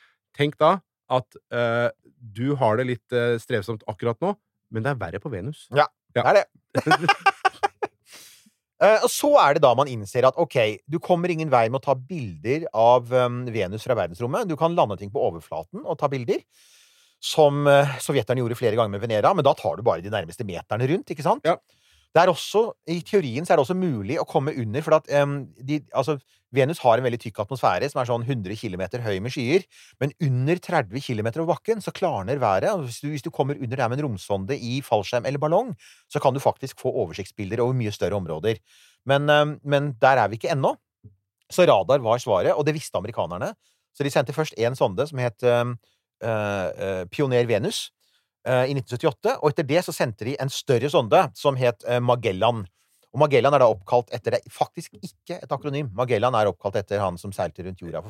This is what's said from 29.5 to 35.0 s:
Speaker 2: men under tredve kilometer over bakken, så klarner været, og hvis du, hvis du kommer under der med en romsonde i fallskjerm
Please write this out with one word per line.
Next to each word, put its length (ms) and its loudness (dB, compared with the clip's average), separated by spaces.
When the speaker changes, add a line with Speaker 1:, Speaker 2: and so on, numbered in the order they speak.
Speaker 2:
men 180 -2
under 400 0
tredve 400 -2
kilometer 400 -4
over 160 -2
bakken, 240 -4
så 140 -10
klarner 440 -2
været, 360 2
og 100 -4
hvis 160 -10
du, 80 -10
hvis 140 -6
du 100 -10
kommer 240 -2
under 220 -8
der 100 0
med 140 -4
en 80 -4
romsonde 500 -6
i 220 -6
fallskjerm 440 -2